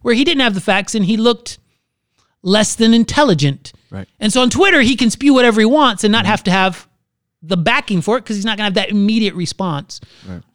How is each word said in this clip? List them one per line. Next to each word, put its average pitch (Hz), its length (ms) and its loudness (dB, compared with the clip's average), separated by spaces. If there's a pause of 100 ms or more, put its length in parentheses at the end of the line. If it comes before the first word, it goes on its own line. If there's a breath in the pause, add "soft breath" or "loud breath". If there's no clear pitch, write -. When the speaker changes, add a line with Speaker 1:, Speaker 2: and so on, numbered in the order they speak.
Speaker 1:
where 240 140 0
he 262 80 0
didn't 294 180 0
have 226 140 0
the 185 60 -4
facts 202 340 -2
and 208 100 0
he 214 120 0
looked 233 420 -2 (840)
less 202 320 0
than 226 180 2
intelligent. 214 800 0 (160)
Speaker 2:
Right. 98 180 -12 (120)
Speaker 1:
And 214 120 -2
so 247 100 2
on 247 80 2
Twitter, 349 320 4
he 247 140 2
can 233 140 0
spew 277 240 2
whatever 240 260 4
he 214 60 4
wants 254 380 2
and 208 80 2
not 226 120 0
Speaker 2:
Mm-hmm. 185 80 -2
Speaker 1:
have 208 120 -2
to 185 80 0
have 185 360 0 (540)
the 175 160 -4
backing 208 440 -2
for 220 160 -2
it 220 80 -8
'cause 220 100 -6
he's 202 100 -6
not 220 120 -4
gonna 214 80 -6
have 202 100 -4
that 196 140 -2
immediate 208 460 0
response 175 640 -8 (280 loud breath)
Speaker 2:
Right. 92 140 -14 (140)